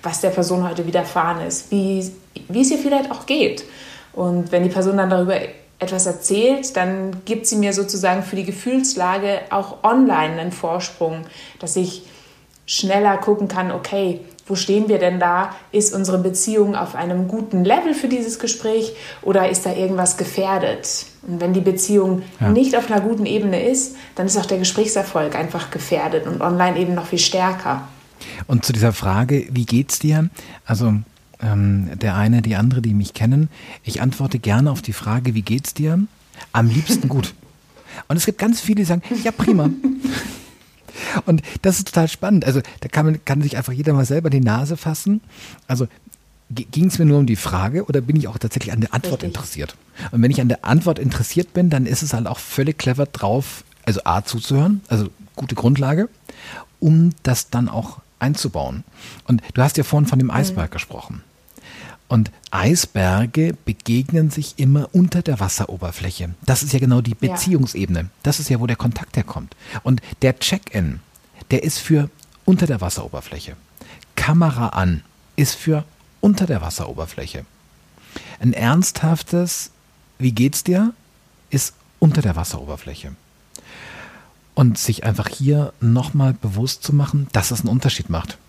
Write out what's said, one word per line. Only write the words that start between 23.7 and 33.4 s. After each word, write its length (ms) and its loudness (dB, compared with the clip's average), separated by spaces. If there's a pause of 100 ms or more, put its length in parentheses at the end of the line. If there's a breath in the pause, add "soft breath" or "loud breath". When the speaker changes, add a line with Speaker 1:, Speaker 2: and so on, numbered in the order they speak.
Speaker 1:
dann 100 -2
ist 120 2
auch 80 -2
der 120 -2
Gesprächserfolg 800 0
einfach 340 -6
gefährdet 580 -2
und 140 -4
online 380 2
eben 160 0
noch 120 -6
viel 120 -2
stärker. 680 -2 (600 loud breath)
Speaker 2:
Und 160 2
zu 80 -2
dieser 220 4
Frage, 580 0
"Wie 140 0
geht's 340 0
dir?" 300 2 (360 loud breath)
Also, 280 2 (480)
ähm, 480 2 (100)
der 160 0
eine, 260 4
die 140 0
andere, 260 2
die 120 0
mich 200 0
kennen, 360 2 (340 loud breath)